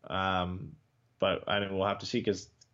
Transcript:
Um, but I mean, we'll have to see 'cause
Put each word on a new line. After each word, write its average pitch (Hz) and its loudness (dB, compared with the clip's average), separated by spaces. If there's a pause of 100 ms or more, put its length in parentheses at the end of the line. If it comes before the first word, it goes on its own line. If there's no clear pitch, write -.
Um, 92 0 (440)
but - 0
I 101 2
mean, 98 -2
we'll 95 2
have 98 0
to 104 -10
see 117 0
'cause 101 -2 (240)